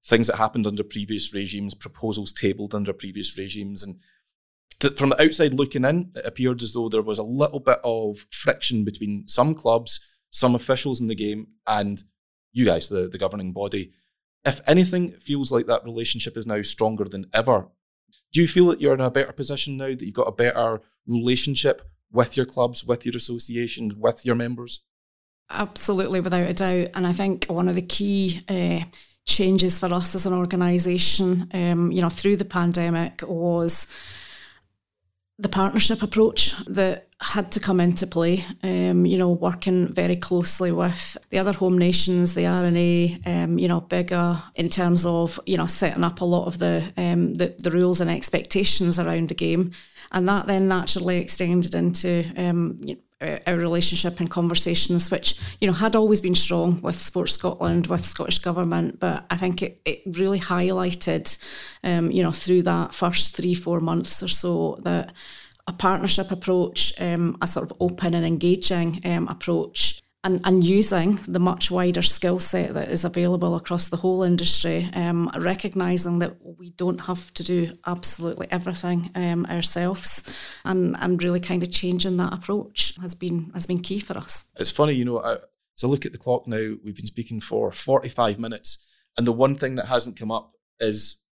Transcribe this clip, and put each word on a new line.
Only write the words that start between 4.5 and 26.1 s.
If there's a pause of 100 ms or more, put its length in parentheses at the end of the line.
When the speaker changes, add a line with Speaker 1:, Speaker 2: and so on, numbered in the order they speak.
Speaker 1:
th-,
from
the
outside
looking
in,
it
appeared
as
though
there
was
a (180)
little
bit
of
friction
between
some
clubs, (300)
some
officials
in
the
game, (180)
and (500)
you
guys,
the,
the
governing
body. (540)
If
anything,
it
feels
like
that
relationship
is
now
stronger
than
ever. (640)
Do
you
feel
that
you're
in
a
better
position
now,
that
you've (100)
got
a
better (260)
relationship (300)
with
your
clubs,
with
your
associations,
with
your
members? (680)
Speaker 2:
Absolutely,